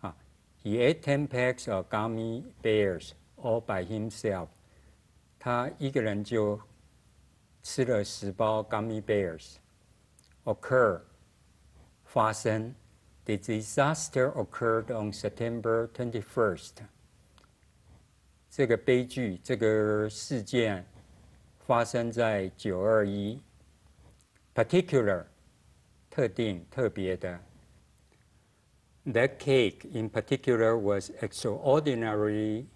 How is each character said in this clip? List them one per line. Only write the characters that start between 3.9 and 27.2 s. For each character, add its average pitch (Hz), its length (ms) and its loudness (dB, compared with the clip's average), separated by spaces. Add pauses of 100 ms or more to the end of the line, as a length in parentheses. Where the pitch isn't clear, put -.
他 123 400 -2
一 139 120 -4
个 135 120 0
人 104 200 -2
就 104 380 0 (1000)
吃 - 240 -2
了 110 180 2
十 - 260 -8
包 107 320 0
gummy 110 380 -4
bears。 98 540 -2 (920)
Occur， 110 560 2 (1040)
发 110 280 2
生。 110 420 -2 (500)
The 107 100 -2
disaster 131 1000 0
occurred 113 580 -2
on 104 220 -4
September 113 800 -2
twenty-first。 113 880 -2 (1700)
这 139 160 2
个 113 100 4
悲 123 300 4
剧， 113 380 -4
这 127 120 -2
个 107 540 2
事 120 320 -6
件 104 420 0 (760)
发 117 240 2
生 117 260 -2
在 110 460 0
九 92 240 -2
二 107 260 4
一。 101 340 -4 (1120)
Particular， 120 720 2 (840)
特 131 160 0
定， 98 420 -4
特 123 220 -2
别 92 260 -4
的。 90 240 -10 (1700)